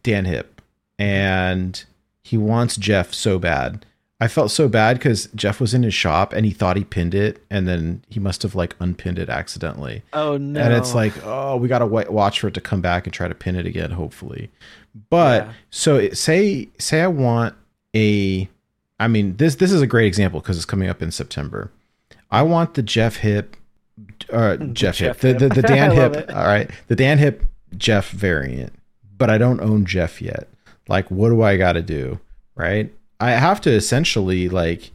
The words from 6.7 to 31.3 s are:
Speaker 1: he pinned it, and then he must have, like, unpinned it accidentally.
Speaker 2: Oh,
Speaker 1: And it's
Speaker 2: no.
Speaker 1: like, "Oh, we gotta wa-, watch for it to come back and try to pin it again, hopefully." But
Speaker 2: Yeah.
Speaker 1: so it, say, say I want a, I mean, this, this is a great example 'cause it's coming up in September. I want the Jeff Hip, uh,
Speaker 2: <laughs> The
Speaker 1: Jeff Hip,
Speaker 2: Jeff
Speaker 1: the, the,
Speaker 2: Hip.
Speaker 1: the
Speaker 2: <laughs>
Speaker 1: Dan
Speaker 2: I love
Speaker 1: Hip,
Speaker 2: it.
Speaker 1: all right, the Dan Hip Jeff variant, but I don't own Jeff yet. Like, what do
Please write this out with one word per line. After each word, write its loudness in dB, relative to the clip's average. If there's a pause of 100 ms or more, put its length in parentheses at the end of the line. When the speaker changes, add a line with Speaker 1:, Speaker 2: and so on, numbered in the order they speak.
Speaker 1:
he -2
pinned -2
it, -2
and -2
then -4
he -8
must -4
have, -4
like, -4
unpinned -4
it -6
accidentally. -8 (100)
Speaker 2:
Oh, -2
Speaker 1:
And -6
it's 2
Speaker 2:
no. 0
Speaker 1:
like, 0 (120)
"Oh, -6
we 0
gotta 2
wa-, 0
watch 0
for -4
it -6
to -8
come -4
back -2
and -12
try -6
to -6
pin -6
it -4
again, -6
hopefully." -10 (580)
But 4
Speaker 2:
Yeah. -18 (180)
Speaker 1:
so 2
it, 0
say, 0
say -2
I 0
want 0 (400)
a, 2 (520)
I 0
mean, 0
this, 2
this 2
is 4
a 2
great 4
example 0
'cause -4
it's -6
coming -2
up -6
in -4
September. -8 (580)
I 2
want 0
the -2
Jeff 0
Hip, -2 (720)
uh, 2
Speaker 2:
<laughs> -6
The -6
Speaker 1:
Jeff -2
Hip, 0
Speaker 2:
Jeff -14
Speaker 1:
the, 4
the, 2
Speaker 2:
Hip. 4
Speaker 1:
the 4
Speaker 2:
<laughs> 4
Speaker 1:
Dan 6
Speaker 2:
I 6
love 4
Speaker 1:
Hip, -6
Speaker 2:
it. -8
Speaker 1:
all 0
right, 2 (200)
the 2
Dan 4
Hip 2 (320)
Jeff 0
variant, -4 (440)
but 2
I 4
don't 2
own 2
Jeff -2
yet. -10 (400)
Like, -2
what 2
do 4